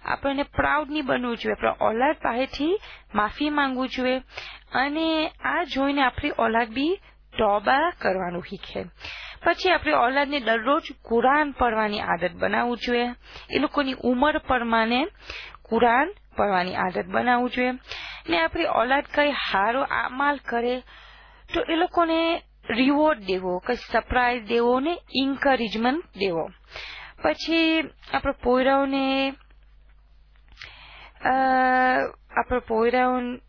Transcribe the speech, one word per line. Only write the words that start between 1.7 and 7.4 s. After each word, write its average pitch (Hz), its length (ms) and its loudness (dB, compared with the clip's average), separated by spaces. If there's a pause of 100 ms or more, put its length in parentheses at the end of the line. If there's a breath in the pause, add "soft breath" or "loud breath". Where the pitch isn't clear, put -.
ઓલાદ 240 280 2
પાસેથી 269 640 -2 (360 loud breath)
માફી 214 360 -2
માંગવું 262 380 0
જોઈએ. 254 340 -2 (500 loud breath)
અને 311 560 0
આ 294 340 -2
જોઈને 277 400 0
આપણી 262 360 0
ઓલાદ 226 300 2
બી 277 280 -2 (420 soft breath)
તોબા 220 520 2